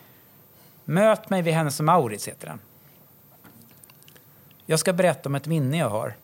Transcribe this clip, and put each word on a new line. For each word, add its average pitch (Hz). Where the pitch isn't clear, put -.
Möt 208
mig 185
vid 165
Hennes 156
och 156
Mauritz 131
heter -
den. 80
Jag 156
ska 190
berätta 170
om 139
ett 139
minne 151
jag 131
har. 113